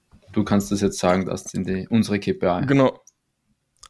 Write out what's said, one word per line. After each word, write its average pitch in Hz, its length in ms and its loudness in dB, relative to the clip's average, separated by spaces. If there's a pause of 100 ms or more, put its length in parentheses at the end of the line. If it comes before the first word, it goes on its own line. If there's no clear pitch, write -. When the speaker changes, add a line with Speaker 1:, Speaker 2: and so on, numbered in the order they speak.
(340)
Speaker 1:
du 104 100 0
kannst 101 280 0
das 101 100 0
jetzt 98 160 0
sagen, 92 280 2
dass - 280 -8
in 95 120 -4
die, 92 220 -6
unsere 104 320 0
K 95 140 -2
P - 140 -2
I. 90 180 0
Speaker 2:
Genau. 135 340 2 (920)